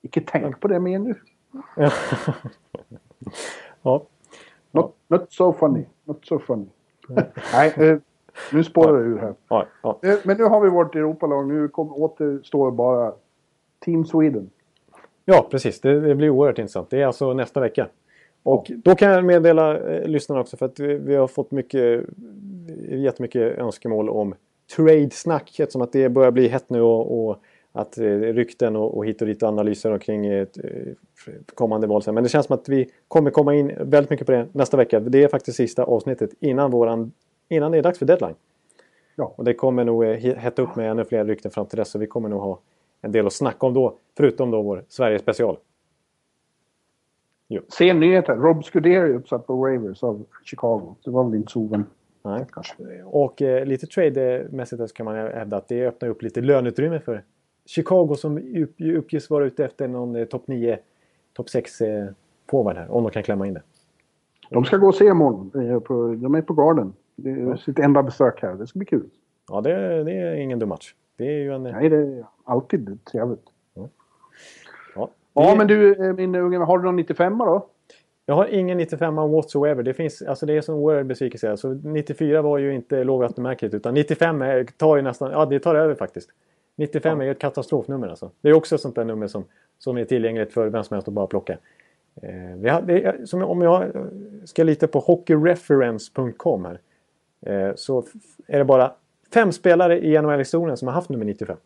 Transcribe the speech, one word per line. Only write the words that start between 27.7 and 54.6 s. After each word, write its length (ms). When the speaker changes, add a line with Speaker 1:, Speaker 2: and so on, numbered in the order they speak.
Speaker 2:
att, 260
eh, 60
rykten 560
och, 220
och 80
hit 160
och 60
dit 160
analyser 480
omkring 360
ett, 300
eh, 60
f-, 240
kommande 340
val 140
sen. 140
Men 80
det 60
känns 160
som 100
att 140
vi 200
kommer 240
komma 240
in 240
väldigt 300
mycket 160
på 60
det 200
nästa 260
vecka. 220
Det 240
är 40
faktiskt 300
sista 260
avsnittet 560
innan 320
våran, 400
innan 220
det 60
är 40
dags 180
för 60
deadline. 300
Speaker 1:
Ja. 200
Speaker 2:
Och 80
det 100
kommer 300
nog, 200
eh, 60
he-, 260
hetta 260
upp 140
med 160
ännu 140
fler 200
rykten 260
fram 140
till 120
dess, 120
så 100
vi 80
kommer 220
nog 120
ha 180
en 100
del 160
att 60
snacka 320
om 80
då, 240
förutom 340
då 100
vår 260
Sverige-special. 720
Jo. 200
Speaker 1:
Sen 320
nyheter. 360
Rob 300
Scuderi 300
är 180
uppsatt 340
på 80
waivers 480
av 220
Chicago. 600
Det 80
var 120
väl 120
inte 160
så 80
oväntat, 340
Speaker 2:
Nej. 300
Speaker 1:
kanske. 500
Speaker 2:
Och, 380
eh, 240
lite 220
trade-mässigt 1000